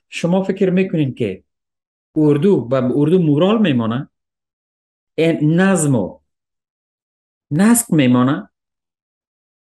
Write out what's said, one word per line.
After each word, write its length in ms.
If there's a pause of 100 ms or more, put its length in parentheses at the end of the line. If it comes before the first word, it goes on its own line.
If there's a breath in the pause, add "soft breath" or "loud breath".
شما 340
فکر 260
می‌کنین 460
که 280 (720)
اردو 500
به 120
اردو 420
مورال 420
میمانه؟ 480 (1040)
این 440
نظم 360
و 240 (1300)
نسق 420
میمانه؟ 560 (1120)